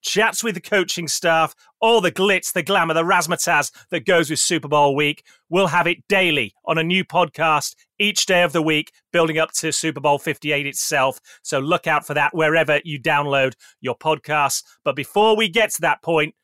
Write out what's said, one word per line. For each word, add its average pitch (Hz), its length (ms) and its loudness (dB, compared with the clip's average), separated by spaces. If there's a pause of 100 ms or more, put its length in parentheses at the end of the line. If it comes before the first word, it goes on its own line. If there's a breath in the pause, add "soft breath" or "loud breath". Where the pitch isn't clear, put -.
chats 214 420 -2
with 220 120 -4
the 180 60 -10
coaching 175 480 -2
staff, 160 440 2 (280 soft breath)
all 226 180 4
the 180 120 0
glitz, 190 420 0
the 180 100 -2
glamour, 170 300 0
the 165 100 2
razzmatazz 165 680 0 (180 loud breath)
that 156 160 -6
goes 165 240 2
with 151 100 -4
Super 156 300 -2
Bowl 143 260 4
week. 147 300 -2 (240 soft breath)
We'll 180 180 2
have 170 200 0
it 175 200 -4
daily 165 460 0 (100)
on 160 140 -2
a 160 60 0
new 180 200 0
podcast 156 720 -2 (220 soft breath)
each 208 280 -2
day 180 180 4
of 160 100 0
the 165 80 0
week, 156 320 -2 (180)
building 165 260 0
up 160 180 -2
to 156 180 -4
Super 156 260 -4
Bowl 143 180 2
fifty-eight 147 480 -4
itself. 135 540 -2 (220 loud breath)
So - 180 -4
look 151 260 -2
out 151 220 -2
for 147 60 -8
that 143 200 0
wherever 156 520 2
you 147 120 -10
download 139 580 0 (260 soft breath)
your 123 160 -6
podcasts. 147 680 -2 (220 soft breath)
But 139 100 -2
before 208 400 2
we 214 140 0
get 214 220 0
to - 100 -10
that 156 200 -2
point 156 320 0 (100)